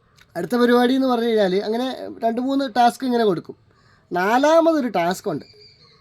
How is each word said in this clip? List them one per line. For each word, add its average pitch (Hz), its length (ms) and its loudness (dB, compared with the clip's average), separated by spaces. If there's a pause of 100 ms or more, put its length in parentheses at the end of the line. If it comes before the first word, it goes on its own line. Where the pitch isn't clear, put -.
(360)
അടുത്ത 220 200 -4
പരിപാടി 240 380 4
എന്ന് 269 120 0
പറഞ്ഞു 240 200 0
കഴിഞ്ഞാൽ 208 300 2
അങ്ങനെ 226 520 -6 (160)
രണ്ട് 233 160 -2
മൂന്ന് 269 360 -4
ടാസ്ക് 240 280 2
ഇങ്ങനെ 240 200 0
കൊടുക്കും. - 460 -4 (420)
നാലാമതൊരു 277 760 2
ടാസ്ക് 185 420 -4
ഉണ്ട്, - 140 -6 (560)